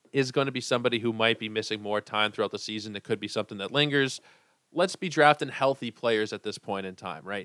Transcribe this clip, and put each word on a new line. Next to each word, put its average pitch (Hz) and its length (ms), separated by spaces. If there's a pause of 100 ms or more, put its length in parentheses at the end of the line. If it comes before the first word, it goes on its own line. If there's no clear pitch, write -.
(120)
is 135 180
gonna 135 220
be 127 100
somebody 120 380
who 117 120
might 113 260
be 110 100
missing 107 340
more 104 180
time 107 320
throughout 101 200
the 104 60
season. 107 380
It 98 60
could 107 180
be 107 80
something 107 300
that 95 120
lingers. 139 520 (500)
Let's 180 240
be 185 140
drafting 147 380
healthy 131 420
players 107 420
at 104 100
this 104 140
point 98 300
in 92 80
time, 87 300
right? 98 200